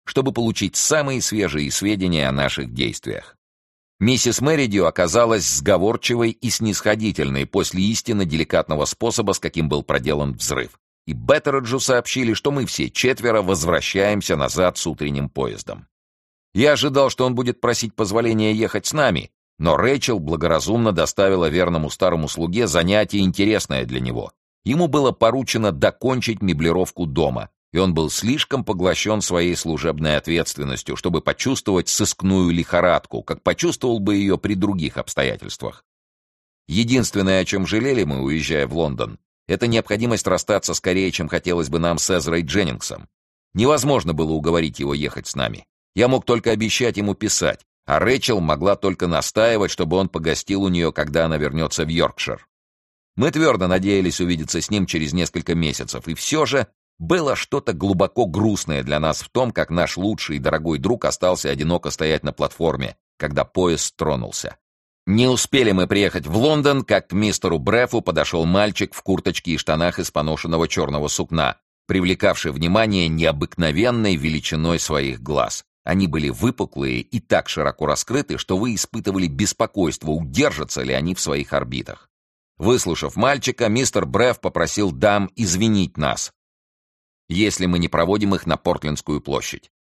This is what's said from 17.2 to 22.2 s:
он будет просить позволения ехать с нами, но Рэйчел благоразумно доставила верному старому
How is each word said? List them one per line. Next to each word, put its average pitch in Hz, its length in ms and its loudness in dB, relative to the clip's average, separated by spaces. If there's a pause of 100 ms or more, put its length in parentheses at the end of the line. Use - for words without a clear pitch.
он 127 100 0
будет 120 260 -2
просить 117 340 -2
позволения 110 580 2
ехать 107 320 -2
с - 80 -4
нами, 120 380 0 (280)
но 76 180 4
Рэйчел 120 420 2
благоразумно 82 720 2
доставила 90 560 2
верному 82 420 2
старому 85 380 0